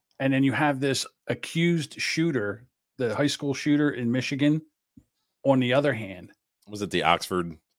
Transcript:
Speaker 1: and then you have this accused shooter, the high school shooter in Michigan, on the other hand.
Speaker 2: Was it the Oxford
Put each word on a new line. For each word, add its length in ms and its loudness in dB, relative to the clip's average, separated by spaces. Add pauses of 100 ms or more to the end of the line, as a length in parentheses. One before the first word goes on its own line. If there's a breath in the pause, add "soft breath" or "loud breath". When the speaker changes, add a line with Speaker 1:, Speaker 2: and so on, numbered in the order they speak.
(200)
Speaker 1:
and 140 2
then 100 4
you 100 2
have 260 0
this 260 0 (220)
accused 720 -2
shooter, 640 -2 (320)
the 160 -2
high 140 0
school 260 -2
shooter 380 2
in 200 -2
Michigan, 500 0 (840)
on 160 4
the 140 2
other 200 2
hand. 380 -10 (360)
Speaker 2:
Was 140 -8
it 80 -2
the 140 0
Oxford 520 2 (240)